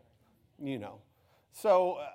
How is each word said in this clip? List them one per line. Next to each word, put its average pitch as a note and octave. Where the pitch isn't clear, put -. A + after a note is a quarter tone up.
You C3+
know. G2+
So, F3+